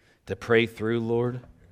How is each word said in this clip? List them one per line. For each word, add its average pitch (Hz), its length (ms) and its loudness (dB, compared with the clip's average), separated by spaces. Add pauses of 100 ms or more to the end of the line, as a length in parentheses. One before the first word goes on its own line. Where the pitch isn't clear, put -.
(260)
to 98 100 -6
pray 117 300 4
through, 113 340 -2
Lord. 120 400 -2 (320)